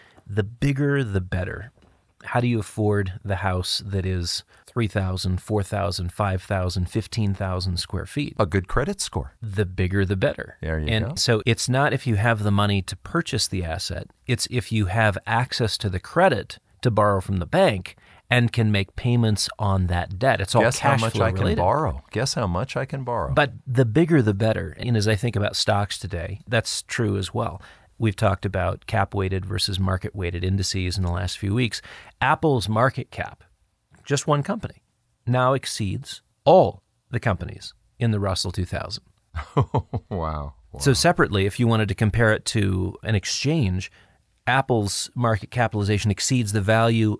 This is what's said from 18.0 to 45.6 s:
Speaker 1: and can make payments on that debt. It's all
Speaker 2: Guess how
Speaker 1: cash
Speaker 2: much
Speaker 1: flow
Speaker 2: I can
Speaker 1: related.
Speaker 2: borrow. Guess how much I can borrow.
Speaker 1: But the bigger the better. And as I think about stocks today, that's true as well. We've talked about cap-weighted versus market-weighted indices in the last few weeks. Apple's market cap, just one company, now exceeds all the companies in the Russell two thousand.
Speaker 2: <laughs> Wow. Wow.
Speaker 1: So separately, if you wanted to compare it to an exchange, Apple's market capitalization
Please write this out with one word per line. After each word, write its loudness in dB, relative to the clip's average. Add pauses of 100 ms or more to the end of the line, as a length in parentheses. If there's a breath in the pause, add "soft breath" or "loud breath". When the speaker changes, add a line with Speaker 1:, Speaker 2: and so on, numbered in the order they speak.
Speaker 1:
and 4
can 2
make 0
payments 2 (120)
on 2
that -2
debt. 2
It's -2
all 6
Speaker 2:
Guess 2
how 2
Speaker 1:
cash 2
Speaker 2:
much 0
Speaker 1:
flow 2
Speaker 2:
I 0
can -2
Speaker 1:
related. 0
Speaker 2:
borrow. 0
Guess -2
how -2
much -2
I -2
can -8
borrow. -4
Speaker 1:
But 2 (120)
the 2
bigger 4
the 4
better. -2
And 0
as 2
I 2
think -2
about -2
stocks 0
today, -8
that's -2
true -2
as -4
well. -4 (380 loud breath)
We've 2
talked 0
about -2
cap-weighted -2
versus -4
market-weighted -2
indices 0
in 0
the 0
last -4
few -2
weeks. 0 (400 loud breath)
Apple's 2
market 2
cap, -12 (640)
just -2
one 2
company, -8 (420)
now 4
exceeds -6 (240)
all 6 (260)
the -2
companies -4 (240)
in 2
the 0
Russell -2
two -4
thousand. -8 (300)
Speaker 2:
<laughs> -8
Wow. -2 (180)
Wow. -14
Speaker 1:
So 4
separately, 2
if -4
you 2
wanted 2
to -2
compare 4
it -4
to 0
an -2
exchange, -2 (540 soft breath)
Apple's 0
market 0
capitalization 0